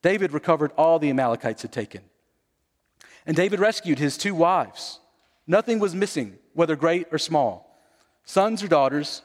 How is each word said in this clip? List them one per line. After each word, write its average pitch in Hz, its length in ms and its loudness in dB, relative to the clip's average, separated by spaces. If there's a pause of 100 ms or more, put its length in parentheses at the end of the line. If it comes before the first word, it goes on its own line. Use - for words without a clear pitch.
David 190 300 0
recovered 151 460 0
all 165 200 4
the 151 120 0
Amalekites 120 520 -2
had - 120 -12
taken. 104 280 -10 (1200)
And 160 100 -2
David 190 240 2
rescued 180 400 0
his 143 180 -2
two 202 160 -4
wives. 165 680 0 (440)
Nothing 214 340 2
was 196 140 0
missing, 160 460 -4 (140)
whether 156 240 0
great 170 340 0
or 156 60 -2
small, 131 600 -2 (460)
sons 208 400 0
or 196 60 -8
daughters 147 560 0